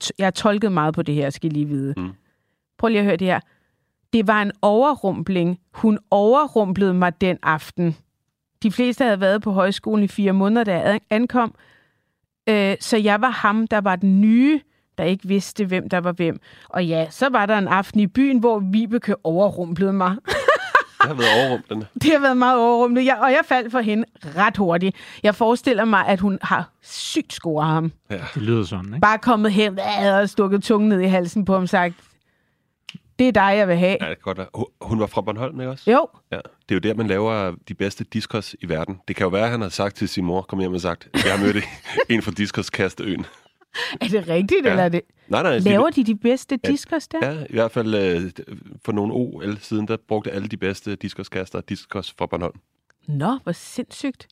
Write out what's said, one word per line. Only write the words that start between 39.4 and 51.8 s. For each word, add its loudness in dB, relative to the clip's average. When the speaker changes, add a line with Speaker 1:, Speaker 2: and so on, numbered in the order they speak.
Speaker 2:
at -2
han -2
har -6
sagt -4
til -4
sin -4
mor, -2
"Kom -6
hjem," -2
og -4
sagt, -6
"Jeg 0
har 0
mødt 2
<laughs> -2
en 2
fra -4
Diskos -6
Kasteøen." -4
Speaker 1:
Er -2
det 0
rigtigt, 2
Speaker 2:
Ja. 2
Speaker 1:
eller 2
er 2
det -2
Speaker 2:
Nej, 0
nej, 2
Speaker 1:
laver 4
Speaker 2:
de -4
Speaker 1:
de 4
de 0
bedste -2
Speaker 2:
Ja. 0
Speaker 1:
diskos -4
der? -8
Speaker 2:
Ja, -8
i -10
hvert 0
fald, 0
øh, 0
for -2
nogle -2
O -4
L -6
siden, -4
der -2
brugte -2
alle -6
de -8
bedste -4
diskoskaster, -8
diskos -10